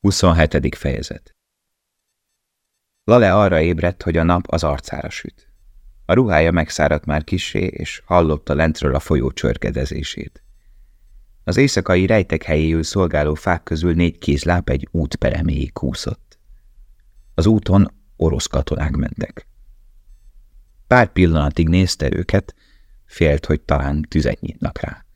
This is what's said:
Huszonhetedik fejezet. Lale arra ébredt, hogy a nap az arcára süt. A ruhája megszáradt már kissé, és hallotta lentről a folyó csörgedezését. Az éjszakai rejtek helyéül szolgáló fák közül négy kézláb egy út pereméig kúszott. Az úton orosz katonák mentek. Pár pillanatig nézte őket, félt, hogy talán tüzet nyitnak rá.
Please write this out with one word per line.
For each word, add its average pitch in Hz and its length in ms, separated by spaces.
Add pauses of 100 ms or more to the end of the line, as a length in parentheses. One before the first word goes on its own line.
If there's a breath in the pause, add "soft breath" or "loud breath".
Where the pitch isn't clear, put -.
Huszonhetedik 82 720
fejezet. - 600 (1700)
Lale 113 300
arra 95 260
ébredt, 87 420
hogy 85 140
a 82 60
nap 87 240
az - 180
arcára - 460
süt. - 420 (520)
A - 80
ruhája 90 380
megszáradt 78 540
már 76 200
kissé, - 400
és - 400
hallotta 78 500
lentről 76 400
a 71 60
folyó 65 300
csörgedezését. - 1120 (1000)
Az - 120
éjszakai 95 500
rejtek 90 360
helyéül 80 400
szolgáló 78 520
fák 85 280
közül 82 320
négy 85 240
kézláb 82 500
egy 69 220
út 78 260
pereméig 67 560
kúszott. - 680 (960)
Az - 120
úton 101 460 (240)
orosz 78 300
katonák 73 500
mentek. - 520 (1400)
Pár 123 260
pillanatig 80 560
nézte 85 480
őket, - 380 (500)
félt, 73 420
hogy - 140
talán 71 420
tüzet 76 380
nyitnak - 400
rá. - 240 (120)